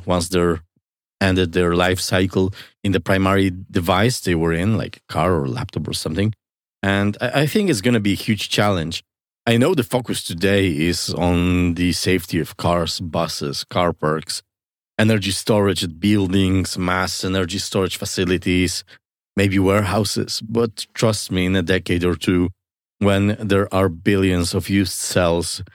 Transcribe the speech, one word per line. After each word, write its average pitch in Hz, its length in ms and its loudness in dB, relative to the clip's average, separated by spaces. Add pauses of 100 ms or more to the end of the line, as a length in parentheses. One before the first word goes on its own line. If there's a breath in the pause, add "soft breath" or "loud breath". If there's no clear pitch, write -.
once 90 240 0
they're 87 320 2 (600)
ended 92 320 2
their 87 220 2
life 92 240 2
cycle 95 540 0 (300 loud breath)
in 101 80 0
the 92 80 2
primary 95 520 2 (200)
device 98 500 2
they 90 140 0
were 82 180 0
in, 95 240 0
like - 200 -8
a - 160 -16
car 87 260 2
or 69 80 -2
laptop 73 400 -6
or - 60 -6
something. 98 400 -2 (480)
And 101 400 0
I, 127 200 0
I 151 60 2
think 202 220 0
it's 113 120 0
gonna 120 200 2
be 101 120 2
a - 20 -2 (120)
huge 107 220 -2
challenge. 90 540 0 (420)
I 117 120 2
know 151 180 2
the 139 80 2
focus 123 400 -4
today 98 440 2
is 85 460 -2
on 87 600 2
the 87 180 2
safety - 460 -2
of - 180 -6
cars, 85 420 0
buses, 80 640 -4
car 87 280 0
parks, 78 480 -4 (560)
energy 107 340 2
storage 98 520 0
at 82 160 -8
buildings, 95 800 2
mass 90 460 -2
energy 95 360 -2
storage 95 380 -2
facilities, 90 840 0 (520 loud breath)
maybe 98 240 2
warehouses. 101 840 0
But 110 520 -4
trust 110 380 0
me, 92 140 0
in 95 100 2
a 95 60 2
decade 87 440 0
or 87 100 0
two, 90 340 0 (500)
when 101 400 2
there 98 340 0
are 95 160 4
billions 90 640 2
of 92 160 -4
used 98 240 2
cells 85 680 0 (140 soft breath)